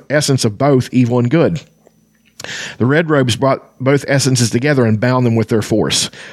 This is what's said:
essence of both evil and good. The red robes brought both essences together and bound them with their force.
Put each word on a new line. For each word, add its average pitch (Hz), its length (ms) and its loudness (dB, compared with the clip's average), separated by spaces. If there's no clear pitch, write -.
essence 139 360 0
of 104 120 -4
both 135 360 0
evil 123 260 2
and 120 100 0
good. 160 320 0
The 110 80 0
red 151 240 2
robes 131 260 2
brought 135 440 -2
both 139 280 0
essences 127 440 0
together 127 340 0
and 107 140 2
bound 127 260 2
them 117 100 2
with 113 140 0
their 107 140 0
force. - 460 -2